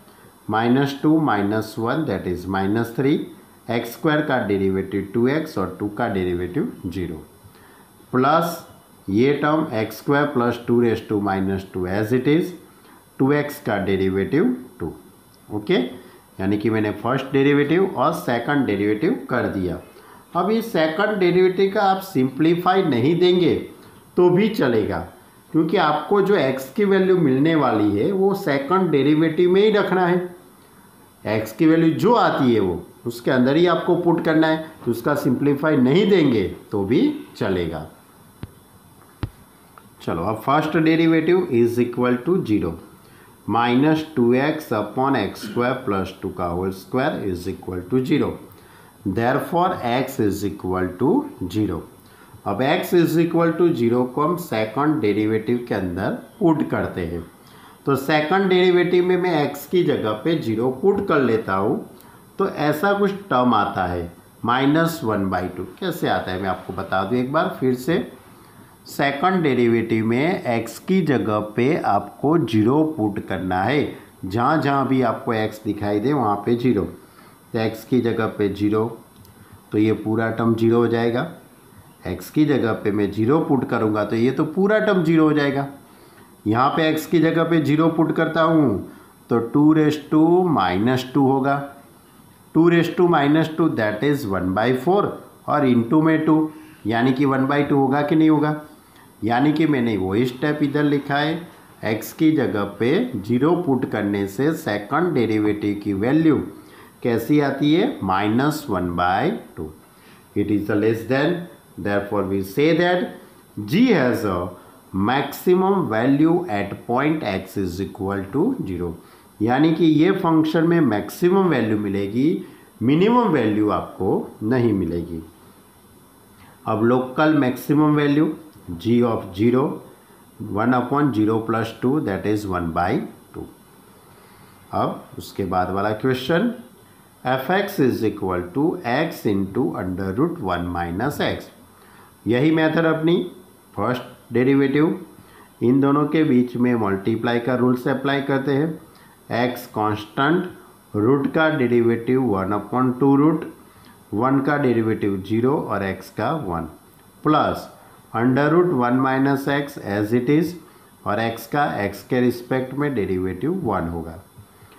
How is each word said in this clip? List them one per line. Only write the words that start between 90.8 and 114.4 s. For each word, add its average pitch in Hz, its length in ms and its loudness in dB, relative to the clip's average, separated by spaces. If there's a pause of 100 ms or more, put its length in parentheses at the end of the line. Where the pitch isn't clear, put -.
टू 139 140 4
होगा, 139 300 2 (960)
टू 165 160 6
raise 170 240 4
to 180 140 4
minus 151 480 2
टू 160 180 2
that 107 280 -2
is 143 240 0
one 92 280 -2
by 110 120 2 (180)
four 190 180 4 (440)
और 139 200 0
into 123 360 2
में 160 220 2
टू, 156 260 2 (360)
यानी 117 260 2
कि 139 120 0
one 131 240 2
by 143 120 0
two 143 120 -2
होगा 139 280 2
कि 151 140 0
नहीं 156 140 4
होगा। 151 260 2 (680)
यानी 123 300 2
कि 160 140 2
मैंने 120 300 0
वही 95 280 0
step 147 380 -4
इधर 143 200 0
लिखा 143 340 0
है, 156 180 -2 (500)
x 113 280 -4
की 156 180 4
जगह 107 320 0 (160)
पे 120 120 2 (260)
zero 123 380 2 (100)
put 135 260 0
करने 101 360 -2
से 135 260 -2
second 160 600 -2
derivative 107 680 0
की 104 100 -2
value 139 440 2 (640)
कैसी 123 360 0
आती 143 340 0
है, 220 300 0
माइनस 107 640 0
वन 90 260 -2
बाई 95 360 0 (260)
two। 78 120 -10 (680)
It 104 140 -2
is 104 160 0
the 107 140 0
less 107 300 0
than, 151 260 0 (420)
therefore 101 460 -2
we 98 220 -2
say 156 300 0
that 175 300 0 (580)
G 202 260 2
has 123 340 2
a 92 240 -2 (440)